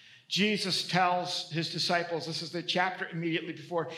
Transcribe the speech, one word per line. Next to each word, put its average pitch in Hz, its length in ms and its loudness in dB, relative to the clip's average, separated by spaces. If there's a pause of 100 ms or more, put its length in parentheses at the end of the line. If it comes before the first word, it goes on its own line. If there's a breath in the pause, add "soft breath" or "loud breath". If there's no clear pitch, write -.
(280 loud breath)
Jesus 196 600 2
tells 180 640 2
his 160 180 -2
disciples, 170 560 0
this 160 160 -6
is 160 100 -8
the 170 120 -4
chapter 180 480 0
immediately 165 420 -2
before, 147 440 -2